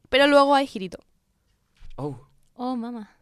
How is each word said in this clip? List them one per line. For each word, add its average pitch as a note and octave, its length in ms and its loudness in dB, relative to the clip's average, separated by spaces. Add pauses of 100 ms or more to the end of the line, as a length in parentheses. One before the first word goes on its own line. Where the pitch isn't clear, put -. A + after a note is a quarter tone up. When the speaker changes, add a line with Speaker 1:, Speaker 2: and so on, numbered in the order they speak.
Speaker 1:
pero C#4 180 4
luego C#4+ 280 6
hay C4+ 120 0
girito. F#3+ 320 -12 (960)
Speaker 2:
Oh. C3+ 240 -8 (360)
Speaker 3:
Oh, B3+ 200 -6
mamá. A#3 360 -10 (100)